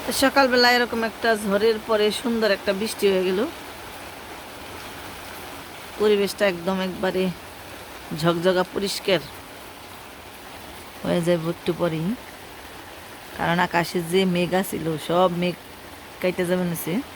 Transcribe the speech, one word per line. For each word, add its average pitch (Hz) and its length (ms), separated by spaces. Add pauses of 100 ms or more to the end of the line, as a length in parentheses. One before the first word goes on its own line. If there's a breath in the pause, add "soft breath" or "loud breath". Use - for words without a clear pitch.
তো - 60 (140)
সকালবেলা 254 520
এরকম 233 240 (100)
একটা 233 200 (140)
ঝড়ের 214 340 (100)
পরে 214 180 (160)
সুন্দর 226 340
একটা 202 240
বৃষ্টি 214 320
হয়ে 185 160
গেল। 190 120 (2500)
পরিবেশটা 202 520
একদম 175 240 (100)
একবারে 185 360 (960)
ঝকঝকা 175 440 (100)
পরিষ্কার 196 460 (1800)
হয়ে 180 220
যায় 175 120 (160)
একটু - 260
পরেই, 165 280 (1300)
কারণ 165 200 (100)
আকাশে 170 320 (120)
যে 185 100 (140)
মেঘ 175 160 (120)
আছিল 165 240 (220)
সব 180 200 (140)
মেঘ 180 140 (640)
কাইটে 185 300
যাবে 180 200
নিচে। 165 220 (220)